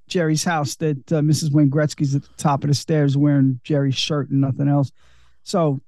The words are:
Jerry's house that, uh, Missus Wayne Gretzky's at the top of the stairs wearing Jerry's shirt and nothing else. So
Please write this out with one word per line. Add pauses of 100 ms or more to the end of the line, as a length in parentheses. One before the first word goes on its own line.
Jerry's
house
that,
uh,
Missus
Wayne
Gretzky's
at
the
top
of
the
stairs
wearing
Jerry's
shirt
and
nothing
else. (540)
So